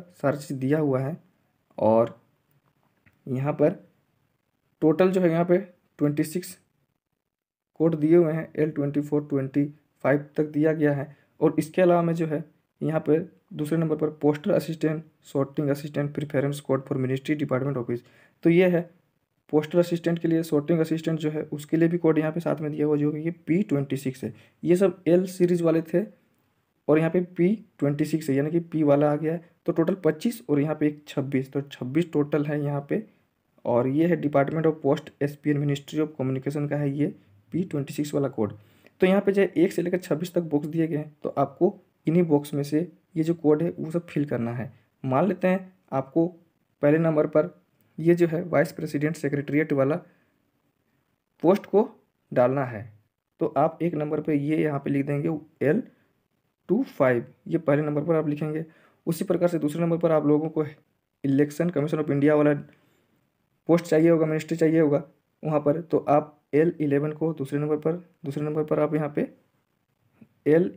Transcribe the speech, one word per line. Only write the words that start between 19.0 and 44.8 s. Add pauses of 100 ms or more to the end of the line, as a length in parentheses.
पोस्टल
असिस्टेंट
के
लिए,
सॉर्टिंग
असिस्टेंट
जो
है (120)
उसके
लिए
भी
कोड
यहाँ
पे
साथ
में
दिया
हुआ,
जो
कि
ये (160)
पी
ट्वेंटी
सिक्स
है। (300)
ये
सब
एल
सीरीज
वाले
थे (840)
और
यहाँ
पे (100)
पी (260)
ट्वेंटी
सिक्स
है,
यानी
कि
पी
वाला
आ
गया
है। (220)
तो
टोटल
पच्चीस
और
यहाँ
पे
एक
छब्बीस,
तो
छब्बीस
टोटल
है
यहाँ
पे। (600)
और
ये
है
Department
of
Post, (100)
एसपीएन,
Ministry
of
Communication
का
है
ये (360)
पी
ट्वेंटी
सिक्स
वाला
कोड। (440)
तो
यहाँ
पे
जो
है
एक
से
लेकर
छब्बीस
तक
बॉक्स
दिए
गए
हैं,
तो
आपको (320)
इन्हीं
बॉक्स
में
से (360)
ये
जो
कोड
है
वो
सब
फिल
करना
है। (320)